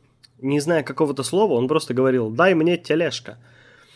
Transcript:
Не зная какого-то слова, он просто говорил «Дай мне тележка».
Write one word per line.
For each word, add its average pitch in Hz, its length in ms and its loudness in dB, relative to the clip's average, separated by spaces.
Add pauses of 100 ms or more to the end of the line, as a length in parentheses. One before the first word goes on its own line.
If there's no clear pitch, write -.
(400)
Не 139 180 0
зная 156 240 0
какого-то 135 400 -2
слова, 185 300 0
он 123 160 0
просто 151 260 -2
говорил 127 340 0
«Дай 170 260 2
мне 165 220 2
тележка». - 600 -4 (580)